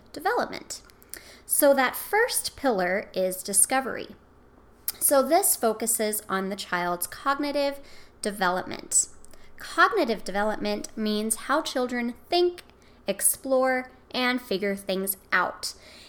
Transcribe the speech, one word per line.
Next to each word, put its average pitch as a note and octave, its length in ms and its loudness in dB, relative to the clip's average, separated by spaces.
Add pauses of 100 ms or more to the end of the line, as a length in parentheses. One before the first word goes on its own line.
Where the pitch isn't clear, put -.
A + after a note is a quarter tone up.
(120)
development. - 720 -4 (640)
So C#4 280 4
that C4 220 2
first - 600 -2
pillar F#3+ 580 0
is F#3 300 -2
discovery. B3+ 720 0 (840)
So C#4 220 6
this E4 360 4
focuses A3 720 0
on F#3+ 180 -2
the G3 80 -4
child's F3 520 -4
cognitive C#4+ 760 -2 (400)
development. - 880 -2 (480)
Cognitive E4 680 2
development G#3 720 -2
means G#3+ 400 0
how D4 260 0
children B3 520 -2 (160)
think, F4 340 4 (420)
explore, B3+ 840 2 (200)
and B3 300 0
figure G3 360 -2
things F#3+ 400 -2 (160)
out. - 400 0 (360)